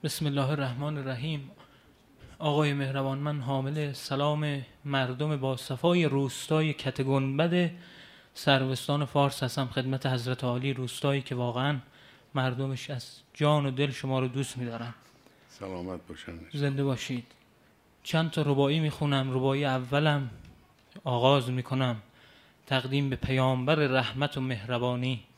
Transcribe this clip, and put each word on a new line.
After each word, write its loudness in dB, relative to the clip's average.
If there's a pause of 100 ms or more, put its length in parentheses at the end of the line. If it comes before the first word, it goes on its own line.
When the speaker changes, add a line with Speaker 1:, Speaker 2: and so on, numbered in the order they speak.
Speaker 1:
بسم -2
الله 2
الرحمن -2
الرحیم. -6 (880)
آقای 4
مهربان، 0
من -2
حامل -2
سلام 0 (200)
مردم 0
با 0
صفای 2
روستای 2
کت -4
گنبد 2 (640)
سروستان 2
فارس 2
هستم -2
خدمت -2
حضرت -2
عالی، 0
روستایی -2
که -6
واقعاً 0 (580)
مردمش -2
از -10 (140)
جان 4
و 0
دل 0
شما -2
رو 0
دوست -4
می‌دارن. -6 (680)
Speaker 2:
سلامت -8
باشن. -12 (140)
Speaker 1:
زنده 0
باشید. -4 (800)
چند 0
تا -2
رباعی 4
می‌خونم. 0
رباعی 2
اولم 2 (720)
آغاز 4
می‌کنم. -2 (680)
تقدیم 0
به -2
پیامبر 2
رحمت 0
و -2
مهربانی. -2 (140)